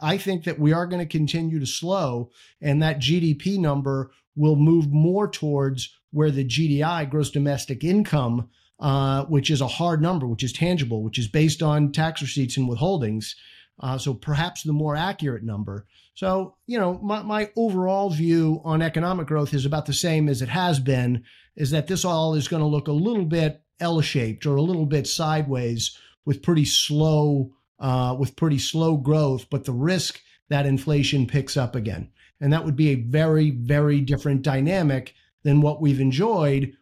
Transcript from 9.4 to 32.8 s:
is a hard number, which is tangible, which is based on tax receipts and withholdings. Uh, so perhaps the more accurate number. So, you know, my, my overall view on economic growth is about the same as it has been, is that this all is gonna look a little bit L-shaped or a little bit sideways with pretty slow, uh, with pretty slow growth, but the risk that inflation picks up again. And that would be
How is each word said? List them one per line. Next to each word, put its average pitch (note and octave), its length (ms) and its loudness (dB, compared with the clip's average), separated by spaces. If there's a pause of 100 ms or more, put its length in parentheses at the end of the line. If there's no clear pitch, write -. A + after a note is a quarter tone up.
is C3+ 100 2
a C3 60 0
hard E3 340 -2
number, D#3+ 260 0
which A2+ 160 -4
is A#2+ 80 -2
tangible, C3+ 520 0
which A2 160 -4
is A2+ 80 -2
based D#3 340 2
on D3 300 2
tax D#3+ 300 -2
receipts C3 360 -4
and C3 100 0
withholdings. A#2+ 680 -2 (440)
Uh, C3 180 -6
so C3+ 160 -4
perhaps D3+ 500 -4
the D#3 100 -2
more D3+ 240 -2
accurate D#3 460 -4
number. G#2 420 -8 (300)
So, F#3+ 400 -4 (100)
you A#3+ 120 -4
know, F3+ 240 0
my, G#3 200 -4
my G#3+ 340 -4
overall G3 540 0
view E3 560 2
on D#3+ 160 0
economic E3 460 -2
growth D3 260 -2
is C3+ 120 0
about D3+ 200 -2
the C#3+ 80 -4
same D#3+ 340 2
as C3 140 0
it A#2+ 80 -6
has F3 300 0
been, B2+ 440 0 (320)
is C#3+ 160 -2
that D3+ 160 0
this F#3 160 -2
all D#3+ 300 0
is D3 160 -2
gonna D#3 180 0
look D3 220 0
a - 20 -2
little F#3+ 320 0
bit D#3 400 0 (160)
L-shaped D3+ 680 -2
or C#3+ 100 2
a C#3 60 2
little E3 240 0
bit D3+ 220 0
sideways C#3 880 -2 (280)
with - 160 -2
pretty D#3 240 2
slow, D3 880 2 (260)
uh, B2+ 400 0
with C3+ 160 -2
pretty D3+ 240 2
slow D#3+ 380 0
growth, C#3 520 0
but C#3 140 -4
the C3+ 80 -4
risk D3+ 500 -2 (280)
that C#3+ 160 0
inflation C#3 600 2
picks C#3 300 -2
up C3 200 -2
again. G#2 360 -6 (300)
And C#3+ 100 2
that D#3+ 140 2
would D3 100 0
be D3+ 140 4